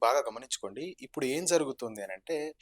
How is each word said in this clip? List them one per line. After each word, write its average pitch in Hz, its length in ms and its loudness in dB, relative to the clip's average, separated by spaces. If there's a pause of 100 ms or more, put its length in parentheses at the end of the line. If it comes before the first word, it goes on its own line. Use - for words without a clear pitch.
బాగా 123 180 6
గమనించుకోండి, 123 840 -6
ఇప్పుడు 135 240 -4
ఏం 143 200 0
జరుగుతుంది 131 580 0
అనంటే, 151 580 -6